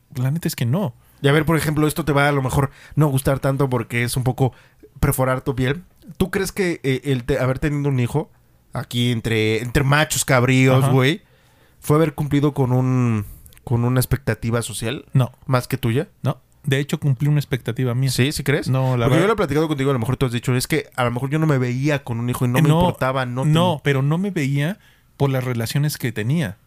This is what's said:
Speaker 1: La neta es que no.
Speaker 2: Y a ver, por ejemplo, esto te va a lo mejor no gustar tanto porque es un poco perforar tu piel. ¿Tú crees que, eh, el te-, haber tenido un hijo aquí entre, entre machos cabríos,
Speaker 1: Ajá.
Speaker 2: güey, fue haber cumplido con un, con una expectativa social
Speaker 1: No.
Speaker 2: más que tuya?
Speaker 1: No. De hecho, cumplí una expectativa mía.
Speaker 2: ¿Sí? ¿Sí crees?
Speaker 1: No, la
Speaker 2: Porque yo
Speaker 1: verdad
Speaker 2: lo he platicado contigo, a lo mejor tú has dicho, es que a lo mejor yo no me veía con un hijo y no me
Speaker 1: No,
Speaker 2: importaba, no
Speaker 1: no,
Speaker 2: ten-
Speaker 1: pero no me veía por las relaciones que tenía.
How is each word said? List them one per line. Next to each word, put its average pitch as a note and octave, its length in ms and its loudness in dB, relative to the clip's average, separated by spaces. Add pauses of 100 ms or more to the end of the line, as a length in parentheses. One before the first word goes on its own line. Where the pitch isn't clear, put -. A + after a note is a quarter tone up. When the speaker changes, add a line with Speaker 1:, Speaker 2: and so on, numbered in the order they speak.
(160)
Speaker 1:
La C3 160 -2
neta E3+ 160 -2
es - 80 -4
que B2+ 100 -2
no. D#3+ 300 -2 (260)
Speaker 2:
Y C3+ 60 2
a C#3 40 4
ver, D3+ 140 4
por D#3+ 100 2
ejemplo, D3+ 320 2
esto C#3+ 160 -2
te C#3+ 100 0
va C#3+ 140 4
a D3 40 2
lo C#3+ 100 0
mejor C3 300 0 (240)
no D3+ 120 4
gustar C3 320 0
tanto C3+ 300 0
porque A#2+ 340 -2
es A#2+ 140 -4
un B2+ 60 -2
poco B2+ 300 0 (460)
perforar C3 420 0
tu C3+ 140 -4
piel. C3 280 -2 (340)
¿Tú F#3 140 0
crees F#3+ 200 -4
que, F3+ 320 -2
eh, C3 220 -2
el C3 180 -2
te-, C3 160 -2
haber B2+ 200 0
tenido C#3+ 300 -2
un C3 100 0
hijo B2 320 -2 (420)
aquí A#2+ 380 -2
entre, A2 500 0
entre B2 220 0
machos D3 420 2
cabríos, C3 580 4
Speaker 1:
Ajá. C3+ 80 2
Speaker 2:
güey, C3 300 2 (580)
fue D3+ 180 2
haber D#3 180 2
cumplido C#3+ 400 0
con C3 160 0
un, B2+ 540 2 (380)
con A#2+ 220 -2
una B2+ 140 0
expectativa A#2 640 -2
social A2+ 500 -8
Speaker 1:
No. B2+ 180 2 (140)
Speaker 2:
más B2+ 220 0
que - 100 -4
tuya? B2 320 -2 (140)
Speaker 1:
No. - 180 -4 (220)
De C3+ 160 0
hecho, D3 200 -4
cumplí C#3+ 300 0
una D3+ 100 2
expectativa B2 560 -4
mía. C3 160 -2
Speaker 2:
¿Sí? C3 220 0
¿Sí C#3+ 100 -6
crees? C#3 240 0
Speaker 1:
No, C3 300 0
la A#2 80 2
Speaker 2:
Porque A#2 100 4
yo D#3+ 60 4
Speaker 1:
verdad G3 60 2
Speaker 2:
lo A3+ 60 4
he G#3+ 40 -6
platicado D#3 320 0
contigo, C#3 220 0
a - 20 2
lo B2+ 60 -2
mejor B2 180 -2
tú C#3 80 0
has A#2 80 -2
dicho, A#2+ 200 -2
es B2 140 -2
que D3+ 300 -2
a B2 80 2
lo A#2 60 0
mejor B2 180 -4
yo D3+ 100 0
no D#3+ 80 0
me C#3+ 100 4
veía C3 460 -2
con A#2 160 -6
un A#2+ 100 -4
hijo B2 140 -2
y B2 60 2
no B2+ 120 2
me D3+ 60 4
Speaker 1:
No, D#3+ 140 4
Speaker 2:
importaba, C3+ 440 0
no B2 200 -4
Speaker 1:
no, E3 300 4
Speaker 2:
ten- C3+ 100 -8
Speaker 1:
pero C3+ 160 2
no D3 160 0
me G3 140 -2
veía C#3+ 460 -2 (380)
por C#3 140 0
las B2+ 160 -2
relaciones B2+ 520 -2
que A#2+ 140 -4
tenía. A#2+ 560 -2